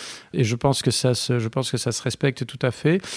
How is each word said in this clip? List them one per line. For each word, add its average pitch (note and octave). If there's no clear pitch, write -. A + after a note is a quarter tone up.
Et C3
je A2
pense C3+
que C3
ça B2
se, B2
je A2+
pense B2+
que A#2+
ça A#2+
se -
respecte C3
tout -
à C3
fait. D#3+
Il F#3+